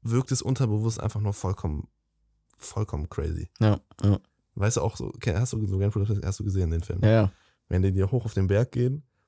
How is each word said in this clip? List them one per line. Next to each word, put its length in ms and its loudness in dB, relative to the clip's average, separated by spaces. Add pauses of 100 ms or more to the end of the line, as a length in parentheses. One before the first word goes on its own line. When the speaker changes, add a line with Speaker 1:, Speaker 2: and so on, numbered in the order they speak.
Speaker 1:
wirkt 300 0
es 100 2
unterbewusst 600 0
einfach 200 -4
nur 120 -2
vollkommen, 540 -4 (680)
vollkommen 520 -6
crazy. 400 -4 (100)
Speaker 2:
Ja, 200 4 (240)
ja. 160 6 (360)
Speaker 1:
Weißt 220 0
du 40 0
auch 140 -2
so, 140 -8 (100)
ke-, 180 -2
hast 160 0
du 120 -2
so 120 -2
Grand 160 0
Budapest, 300 0
hast 160 -4
du 40 -6
gesehen, 260 0
den 140 0
Film? 200 -6
Speaker 2:
Ja, 80 6
ja. 200 4 (360)
Speaker 1:
Wenn 140 2
die 100 4
dir 200 2
hoch 140 -2
auf 80 -4
den 140 2
Berg 240 2
gehen 320 -2 (240)